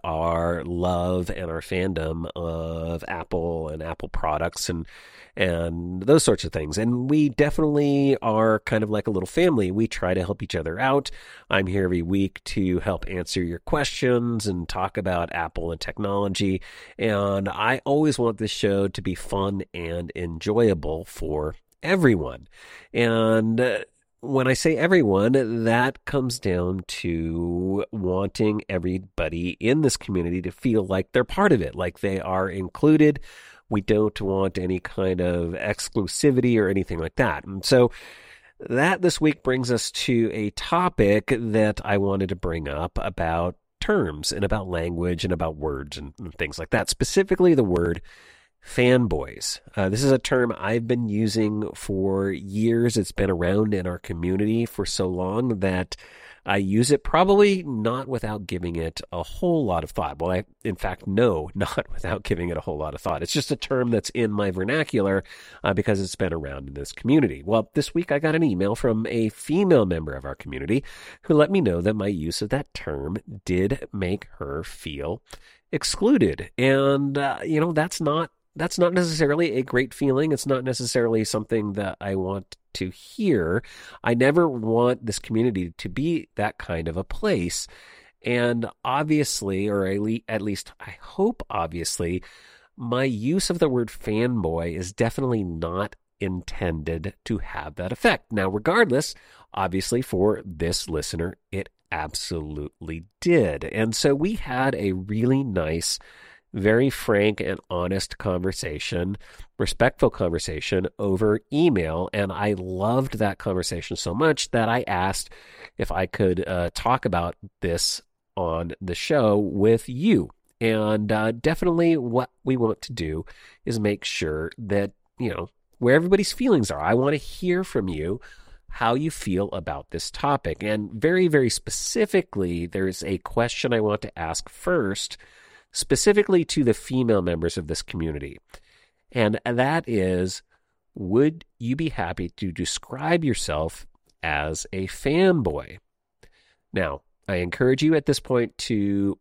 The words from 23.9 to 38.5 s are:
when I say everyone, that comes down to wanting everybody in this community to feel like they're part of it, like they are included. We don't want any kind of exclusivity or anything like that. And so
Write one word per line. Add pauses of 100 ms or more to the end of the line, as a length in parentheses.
when
I
say
everyone,
that
comes
down
to
wanting
everybody
in
this
community
to
feel
like
they're
part
of
it,
like
they
are
included. (500)
We
don't
want
any
kind
of
exclusivity
or
anything
like
that.
And
so (760)